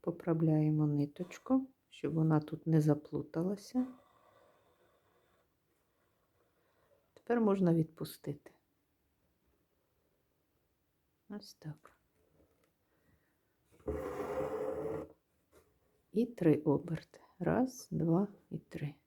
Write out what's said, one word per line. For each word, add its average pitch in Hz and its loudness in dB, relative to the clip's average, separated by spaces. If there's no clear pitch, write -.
Поправляємо 156 2
ниточку, 180 -2
щоб - -6
вона 156 4
тут 156 -8
не 160 6
заплуталася. 160 -2
Тепер 233 -2
можна 196 4
відпустити. - -4
Ось 208 -14
так. - -18
І 226 0
три 165 4
оберти. - -2
Раз, 202 0
два 165 2
і 170 -10
три. - -10